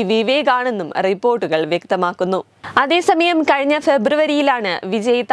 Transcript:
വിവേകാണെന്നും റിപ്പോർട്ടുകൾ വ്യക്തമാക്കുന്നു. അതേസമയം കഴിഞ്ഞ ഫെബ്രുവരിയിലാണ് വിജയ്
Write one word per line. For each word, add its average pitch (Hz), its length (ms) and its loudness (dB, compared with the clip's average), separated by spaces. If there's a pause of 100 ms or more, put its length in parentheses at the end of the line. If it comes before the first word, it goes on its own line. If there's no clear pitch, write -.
(120)
വിവേകാണെന്നും 247 760 0 (180)
റിപ്പോർട്ടുകൾ 190 640 0
വ്യക്തമാക്കുന്നു. 180 680 -2 (440)
അതേസമയം 339 560 2 (120)
കഴിഞ്ഞ 285 260 2 (100)
ഫെബ്രുവരിയിലാണ് 277 880 2 (200)
വിജയ് 240 400 0